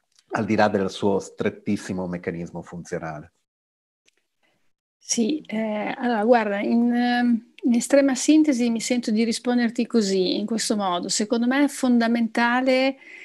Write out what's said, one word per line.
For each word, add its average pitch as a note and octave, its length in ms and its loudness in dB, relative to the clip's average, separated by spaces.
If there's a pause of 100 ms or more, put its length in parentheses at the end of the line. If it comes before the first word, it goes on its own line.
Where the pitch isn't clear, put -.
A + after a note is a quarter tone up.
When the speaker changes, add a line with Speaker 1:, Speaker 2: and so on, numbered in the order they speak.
(320)
Speaker 1:
al A#2 140 -2
di G#2+ 100 0
là G#2 120 4
del G2 220 0
suo G2 300 0
strettissimo G2 880 -6
meccanismo E2+ 540 -8
funzionale. D#2+ 720 -12 (1700)
Speaker 2:
Sì, A#3 360 -2
eh, G#3+ 560 -6
allora A#3+ 260 -2
guarda, G#3+ 380 2
in, A#3 320 2
ehm, A#3+ 600 0 (100)
in B3+ 120 2
estrema C#4 400 4
sintesi D4 540 4
mi A3+ 100 -2
sento A#3+ 320 -2
di A3 140 2
risponderti A#3 600 0
così, F#3+ 540 0
in G#3 60 -2
questo A3 320 -2
modo. F#3+ 320 -2
Secondo A#3 360 -2
me C4+ 200 2
è - 20 0
fondamentale, B3 1300 2 (300)